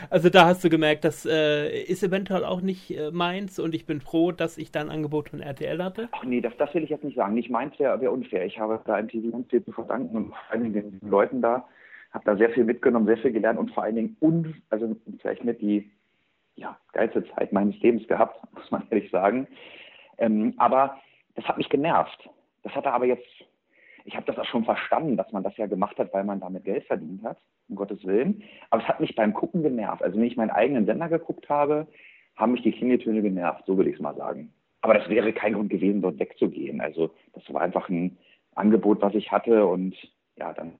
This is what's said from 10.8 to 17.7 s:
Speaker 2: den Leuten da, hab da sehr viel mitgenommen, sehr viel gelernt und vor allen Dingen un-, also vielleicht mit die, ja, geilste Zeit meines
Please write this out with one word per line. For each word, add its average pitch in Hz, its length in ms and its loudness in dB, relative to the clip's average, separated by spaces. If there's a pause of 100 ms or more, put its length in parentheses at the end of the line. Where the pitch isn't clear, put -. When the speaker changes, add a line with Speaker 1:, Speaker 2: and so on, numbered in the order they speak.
Speaker 2:
den 101 120 -12
Leuten 113 320 2
da, 120 240 0 (440)
hab - 140 -10
da 107 120 4
sehr 113 120 6
viel 120 140 4
mitgenommen, 120 420 2
sehr 110 120 4
viel 127 140 0
gelernt 110 280 2
und - 120 -2
vor - 120 -4
allen 110 140 -2
Dingen 113 220 -4
un-, 160 360 0 (160)
also 110 240 -2 (260)
vielleicht - 220 -6
mit 117 180 -2
die, 104 300 0 (640)
ja, - 200 -14 (180)
geilste 110 300 0 (120)
Zeit - 180 -4
meines 98 280 0